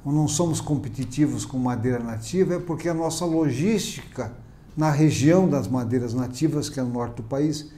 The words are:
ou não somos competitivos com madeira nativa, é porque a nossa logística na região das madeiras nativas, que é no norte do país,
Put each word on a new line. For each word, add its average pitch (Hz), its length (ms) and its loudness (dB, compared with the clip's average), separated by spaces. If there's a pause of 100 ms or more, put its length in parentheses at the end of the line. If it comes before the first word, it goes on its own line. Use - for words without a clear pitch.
ou 143 60 -2
não 151 160 4
somos 165 340 0
competitivos 127 840 0
com 131 120 -6
madeira 123 400 0
nativa, 117 580 0
é 175 40 -2
porque 160 280 -4
a 170 60 0
nossa 160 320 -2
logística 160 1080 0 (440)
na 156 140 2
região 151 580 6
das 139 180 0
madeiras 123 460 -2
nativas, 131 560 -2
que 135 100 -6
é 131 40 0
no 123 80 -2
norte 120 240 -4
do 113 80 -10
país, 143 540 -2